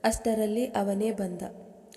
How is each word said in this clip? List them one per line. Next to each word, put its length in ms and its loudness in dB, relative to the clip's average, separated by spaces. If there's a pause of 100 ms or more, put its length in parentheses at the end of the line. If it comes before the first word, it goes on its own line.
ಅಷ್ಟರಲ್ಲಿ 600 2
ಅವನೇ 440 0
ಬಂದ. 320 -4 (540)